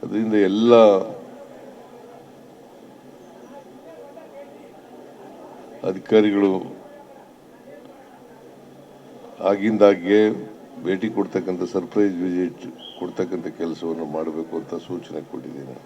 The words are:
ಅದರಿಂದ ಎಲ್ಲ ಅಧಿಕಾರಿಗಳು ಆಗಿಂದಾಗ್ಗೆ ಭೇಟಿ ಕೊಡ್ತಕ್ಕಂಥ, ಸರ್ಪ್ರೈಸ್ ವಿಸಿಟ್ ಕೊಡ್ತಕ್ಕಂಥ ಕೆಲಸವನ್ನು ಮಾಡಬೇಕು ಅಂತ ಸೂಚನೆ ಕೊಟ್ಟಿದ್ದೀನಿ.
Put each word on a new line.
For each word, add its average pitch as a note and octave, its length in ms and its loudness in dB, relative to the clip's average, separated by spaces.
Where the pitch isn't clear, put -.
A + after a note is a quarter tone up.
ಅದರಿಂದ G#2+ 300 -2
ಎಲ್ಲ A2 240 6
ಅಧಿಕಾರಿಗಳು G2+ 600 2
ಆಗಿಂದಾಗ್ಗೆ G2+ 680 4
ಭೇಟಿ F#2+ 300 -2
ಕೊಡ್ತಕ್ಕಂಥ, F#2 460 -2
ಸರ್ಪ್ರೈಸ್ G2 420 0
ವಿಸಿಟ್ F2+ 380 -2
ಕೊಡ್ತಕ್ಕಂಥ F2 480 -6
ಕೆಲಸವನ್ನು E2 460 -6
ಮಾಡಬೇಕು D#2+ 440 -6
ಅಂತ E2 140 -12
ಸೂಚನೆ E2 320 -10
ಕೊಟ್ಟಿದ್ದೀನಿ. C2+ 440 -14